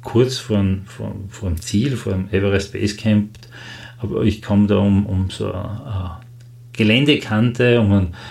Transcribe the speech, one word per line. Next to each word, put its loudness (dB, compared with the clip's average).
kurz 2
vorm, 0
vorm, -10
vorm -4
Ziel, 0
vorm -2
Everest 0
Base -4
Camp. 2
Aber -4
ich 0
komme 2
da 2
um, 2
um -2
so -6
eine, -8
eine -6
Geländekante, 2
um 4
ein, 4